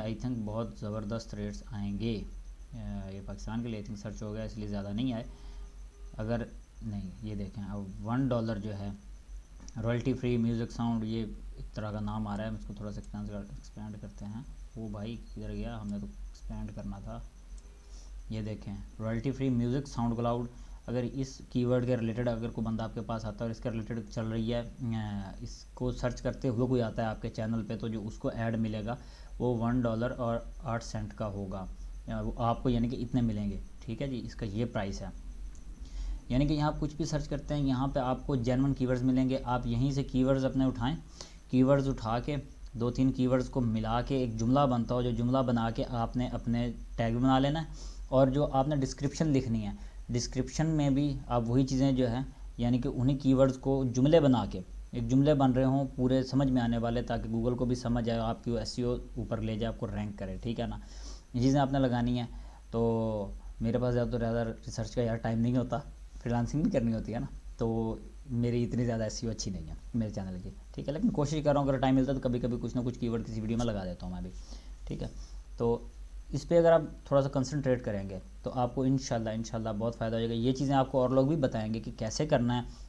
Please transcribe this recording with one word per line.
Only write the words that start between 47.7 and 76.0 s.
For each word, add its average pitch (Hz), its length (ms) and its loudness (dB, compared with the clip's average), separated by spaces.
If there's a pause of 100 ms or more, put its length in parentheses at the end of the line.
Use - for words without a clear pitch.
और 131 200 8
जो 143 140 4
आपने 143 320 2
description 139 500 0
लिखनी 120 340 4
है, 101 160 -4 (340)
description 127 560 0
में 147 280 4
भी 139 240 2 (100)
आप 120 180 2
वही 127 180 6
चीज़ें 131 320 4
जो 127 100 4
है, 123 200 0 (340)
यानी 120 180 4
कि 127 100 0
उन्हीं 131 300 2
keywords 131 380 6
को 135 280 2
जुमले 131 360 8
बना 127 260 6
के, 98 160 -6 (320)
एक 117 140 -2
जुमले 139 260 8
बन 135 180 6
रहे 131 120 6
हों 135 220 4
पूरे 127 360 4
समझ 135 260 2
में 127 140 4
आने 117 160 2
वाले, 117 240 0
ताकि 113 260 -2
Google 113 280 2
को 127 100 0
भी 123 80 2
समझ 120 360 0
आए, 117 80 2
आपकी 113 320 -2
वो 117 80 2
एसईओ 120 400 -2 (200)
ऊपर 110 220 -2
ले 110 160 -2
जाए, 113 120 0
आपको 110 180 -4
rank 101 320 -4
करे, 95 200 -6
ठीक 117 200 -4
है 117 80 -2
ना। 107 140 -6 (540)
ये 120 80 2
चीज़ें 135 180 6
आपने 135 180 4
लगानी 123 400 4
है। 120 100 -2 (440)
तो 110 640 2 (280)
मेरे 117 160 2
पास 123 140 2
ज़्यादा 120 180 4
तो 120 80 0
ज़्यादा 113 240 2
रिसर्च 113 520 -4
का 123 80 2
यार 113 140 2
time 113 220 0
नहीं 120 160 4
होता, 120 240 2 (400)
freelancing 120 460 0
भी 208 60 4
करनी 117 220 2
होती 107 200 -2
है 117 60 -4
ना, 139 100 -4 (300)
तो 113 400 0 (320)
मेरी 120 320 2
इतनी 117 220 0
ज़्यादा 113 200 0
एसईओ 110 260 -4
अच्छी 104 200 -4
नहीं 82 160 -6
है 78 100 -8 (200)
मेरे 110 140 0
channel 95 300 -4
की, - 120 -10 (220)
ठीक 143 140 -6
है, 147 60 -2
लेकिन 208 160 4
कोशिश 147 340 2
कर 147 80 8
रहा 143 100 6
हूँ, 135 60 2
अगर 135 120 4
time 131 140 6
मिलता 131 180 6
है 135 60 2
तो 127 100 0
कभी-कभी 123 280 2
कुछ 117 200 -4
ना 123 60 0
कुछ 120 140 -2
keyword 117 280 0
किसी 110 160 -4
video 110 180 0
में 113 60 2
लगा 104 200 0
देता 90 220 -6
हूँ 90 80 -4
मैं 90 100 -6
भी, 180 60 -8 (580)
ठीक - 140 -4
है। 117 80 -6 (480)
तो 117 320 0 (420)